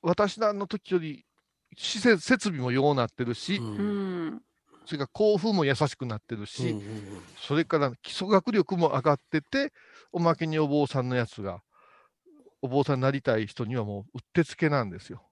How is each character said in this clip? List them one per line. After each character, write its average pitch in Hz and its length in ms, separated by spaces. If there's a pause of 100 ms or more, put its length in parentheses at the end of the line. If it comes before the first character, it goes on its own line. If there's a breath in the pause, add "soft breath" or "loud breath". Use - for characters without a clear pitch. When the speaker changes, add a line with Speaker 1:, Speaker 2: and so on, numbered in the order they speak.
Speaker 1:
私 190 380
ら 214 140
の 202 140
時 - 240
よ 180 80
り、 156 260 (500)
施 - 240
設、 214 200
設 208 300
備 147 120
も 123 100
よ 135 200
う 139 40
な 120 120
っ - 20
て 127 160
る 117 80
し、 196 240
Speaker 2:
う 120 40
ん。 107 160
Speaker 3:
う - 40 (460)
ん。 233 140 (440)
Speaker 1:
そ - 80
れ 147 40
か 139 60
ら - 100
校 208 240
風 208 160
も 170 120
優 139 100
し 147 200
く 127 120
な 110 100
っ - 20
て - 160
る 104 120
し、 120 240
Speaker 2:
う 110 40
ん 104 40
う - 20
ん 101 40
う 104 40
ん。 107 140 (440)
Speaker 1:
そ 143 80
れ 165 80
か 160 140
ら 135 140 (100)
基 - 80
礎 - 180
学 208 240
力 196 240
も 170 140
上 135 120
が 147 120
っ 139 60
て - 220
て、 - 300 (400 soft breath)
お 175 80
ま 165 160
け 165 120
に 156 100
お 151 100
坊 143 200
さ 131 140
ん 127 80
の 127 60
や 117 120
つ - 160
が、 98 180 (1000 soft breath)
お 131 60
坊 135 160
さ 143 100
ん - 20
に 127 80
な 135 80
り 139 100
た 117 160
い 107 80
人 117 200
に 120 100
は 110 100
も 101 280
う - 40
う - 0
っ - 40 (120)
て 170 100
つ - 140
け 160 100
な 143 160
ん 101 60
で 85 100
す - 120
よ。 - 100 (100)